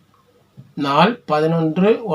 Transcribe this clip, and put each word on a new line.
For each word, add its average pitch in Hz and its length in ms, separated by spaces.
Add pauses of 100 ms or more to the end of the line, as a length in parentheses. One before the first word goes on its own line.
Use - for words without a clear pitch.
(880)
நாள் 165 300 (160)
பதினொன்று 160 580 (240)